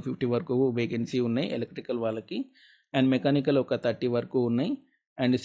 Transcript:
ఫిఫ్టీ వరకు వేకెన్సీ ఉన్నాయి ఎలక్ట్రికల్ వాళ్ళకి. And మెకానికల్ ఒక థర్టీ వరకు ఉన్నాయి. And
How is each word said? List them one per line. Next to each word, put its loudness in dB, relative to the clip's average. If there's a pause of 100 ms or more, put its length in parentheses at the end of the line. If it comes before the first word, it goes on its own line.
ఫిఫ్టీ -4
వరకు 0 (220)
వేకెన్సీ -2
ఉన్నాయి 0
ఎలక్ట్రికల్ -6
వాళ్ళకి. -4 (600)
And 4
మెకానికల్ 2
ఒక -2 (100)
థర్టీ 0
వరకు -2 (120)
ఉన్నాయి. 0 (500)
And 4 (100)